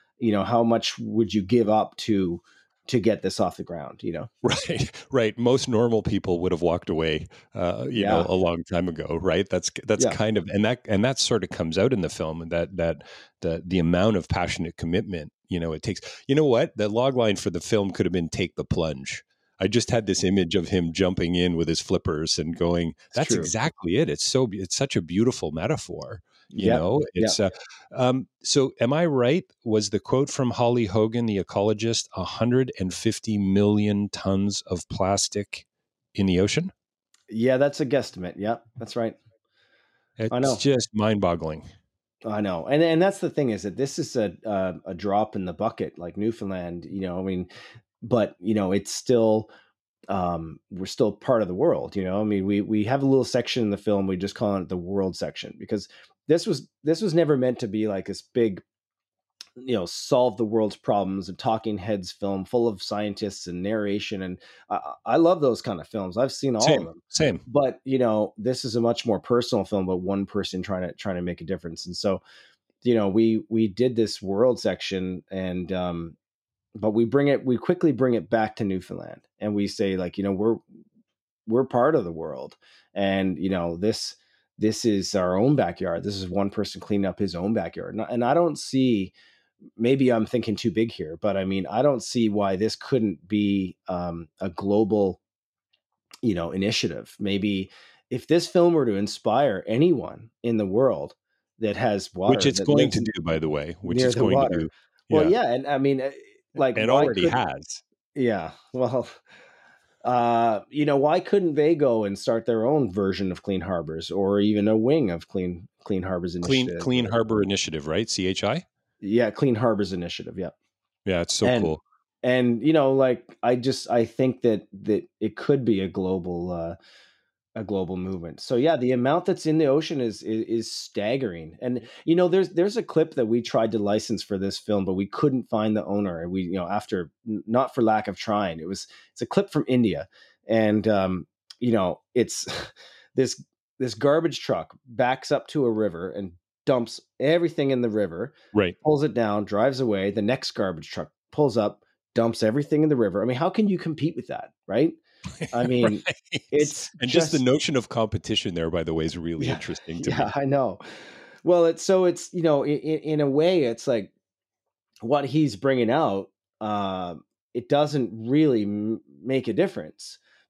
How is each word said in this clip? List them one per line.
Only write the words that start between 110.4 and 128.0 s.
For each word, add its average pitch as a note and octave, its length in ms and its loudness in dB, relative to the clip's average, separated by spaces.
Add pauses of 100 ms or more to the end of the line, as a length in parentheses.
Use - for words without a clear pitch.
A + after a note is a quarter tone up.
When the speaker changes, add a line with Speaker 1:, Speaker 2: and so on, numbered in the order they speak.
Speaker 1:
you D3 140 0
know, C#3+ 120 4
why D3 240 4
couldn't F3+ 340 2
they D3+ 200 4
go B2 300 4
and G2 140 -2
start A2+ 280 0
their A2+ 200 2
own C#3 260 4
version F#2+ 400 0
of E2+ 100 -10
Clean F#2+ 180 -2
Harbors E2 500 -6
or G2 300 2
even G#2 280 4
a A2 80 4
wing A#2+ 340 2
of E2+ 180 -6
Clean, F2+ 400 -6 (160)
Clean F#2+ 180 -2
Harbors F2+ 400 -4
Speaker 2:
Clean, C3 200 2
Speaker 1:
Initiative? B2 200 -4
Speaker 2:
Clean B2+ 220 0
Harbor A2 380 2
Initiative, D#2+ 440 -2
right? F#2 240 -2
C F#2 160 -2
H F#2 180 -2
I? C#3 220 -2 (340)
Speaker 1:
Yeah, G#2+ 300 2
Clean C3 240 2
Harbors G#2 380 2
Initiative. F2 460 -8
Yeah. F2 120 -6 (540)
Speaker 2:
Yeah, F2 180 0
it's - 120 -4
so - 120 2
Speaker 1:
And, B2 180 4
Speaker 2:
cool. D#2 180 -2 (400)
Speaker 1:
and, B2 400 2
you D3+ 100 4
know, C#3 200 4
like, C3 500 2
I B2 140 4
just, B2 340 -2
I A#2 140 4
think B2+ 380 -2
that, A2 260 2 (140)
that G#2 260 0 (120)
it G#2 160 -4
could C#3 280 0
be G#2 160 2
a F#2+ 80 -2
global, F2+ 640 -4
uh, E2+ 240 -6 (800)
a A2 80 -8
global F#2+ 340 -4
movement. F2+ 420 -8